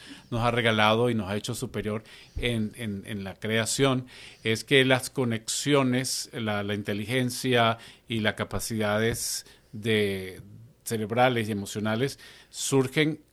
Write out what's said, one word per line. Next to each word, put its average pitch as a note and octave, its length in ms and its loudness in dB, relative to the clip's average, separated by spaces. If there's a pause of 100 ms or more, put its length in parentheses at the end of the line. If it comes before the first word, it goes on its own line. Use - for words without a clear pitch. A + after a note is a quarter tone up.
(300)
nos A#2 120 -2
ha A#2+ 100 2
regalado A2+ 580 4
y A#2 60 0
nos G2 160 -2
ha G#2 40 -2
hecho A2+ 200 -6
superior G#2+ 480 -6 (340)
en, A2+ 380 -2
en, G#2 320 -8
en G#2 160 -8
la F#2+ 100 -10
creación, B2+ 720 0 (380)
es A2 200 0
que C3+ 220 6
las C3 240 2
conexiones, B2+ 1200 0
la, G#2+ 280 -2
la G2+ 140 -2
inteligencia A#2 1040 0 (280)
y A2+ 120 -4
las G#2+ 160 0
capacidades G#2+ 1120 -2 (240)
de, G#2 720 -2 (420)
cerebrales A#2 640 2
y A2 60 -2
emocionales A2 680 -4 (300)
surgen C#3 720 0 (120)